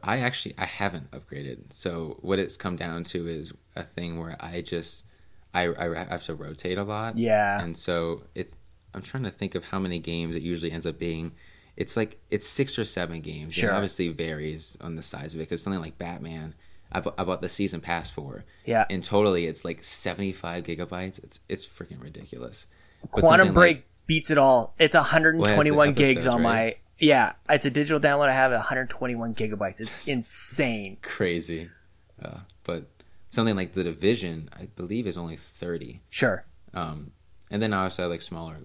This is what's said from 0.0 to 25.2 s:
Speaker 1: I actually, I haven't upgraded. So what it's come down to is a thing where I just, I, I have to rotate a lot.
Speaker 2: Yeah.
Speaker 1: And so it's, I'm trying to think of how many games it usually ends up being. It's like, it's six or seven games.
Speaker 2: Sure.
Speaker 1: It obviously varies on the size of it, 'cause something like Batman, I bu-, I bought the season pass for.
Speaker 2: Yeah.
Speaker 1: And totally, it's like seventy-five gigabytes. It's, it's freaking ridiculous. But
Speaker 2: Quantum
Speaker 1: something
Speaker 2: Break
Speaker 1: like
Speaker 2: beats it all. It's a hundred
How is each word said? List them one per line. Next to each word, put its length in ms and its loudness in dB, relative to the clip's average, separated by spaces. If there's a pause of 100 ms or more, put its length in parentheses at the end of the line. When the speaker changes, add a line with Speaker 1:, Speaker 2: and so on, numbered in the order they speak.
Speaker 1:
I 160 0
actually, 380 -4
I 80 -4
haven't 460 -6
upgraded. 600 -14
So 500 -6
what 180 0
it's 180 -4
come 180 -6
down 300 -6
to 220 -6
is 260 -8 (220)
a 80 -10
thing 360 -8
where 200 -10
I 220 -8
just, 420 -6 (500)
I, 140 2
I 380 -4
have 180 -8
to 120 -8
rotate 440 -6
a 40 -4
lot. 340 -6
Speaker 2:
Yeah. 440 4
Speaker 1:
And 160 -8
so 460 -2 (100)
it's, 220 -10 (400)
I'm 80 -8
trying 200 -8
to 80 -4
think 220 -6
of 100 -6
how 160 -6
many 200 -2
games 360 -4
it 80 -4
usually 280 -4
ends 160 -8
up 100 -4
being. 360 -6 (420)
It's 220 -4
like, 220 -4 (100)
it's 180 0
six 300 -2
or 80 -2
seven 360 -6
games. 340 -8
Speaker 2:
Sure. 160 2
Speaker 1:
It 20 2
obviously 360 -2
varies 720 -6
on 140 -10
the 60 -10
size 320 -8
of 80 -8
it, 80 -8
'cause 140 -4
something 180 -2
like 160 -12
Batman, 560 -10 (380)
I 80 -4
bu-, 180 -4
I 60 -4
bought 180 -2
the 80 -6
season 320 -2
pass 300 -6
for. 340 -12 (200)
Speaker 2:
Yeah. 260 4
Speaker 1:
And 120 -4
totally, 440 4
it's 180 -8
like 180 -8
seventy-five 840 -4
gigabytes. 580 -8
It's, 160 -16 (100)
it's 160 -6
freaking 380 -16
ridiculous. 640 -14 (340)
But 80 -14
Speaker 2:
Quantum 200 6 (180)
Speaker 1:
something 80 2
Speaker 2:
Break 220 8
Speaker 1:
like 80 -20 (200)
Speaker 2:
beats 240 2
it 80 4
all. 400 6
It's 160 6
a 80 8
hundred 320 6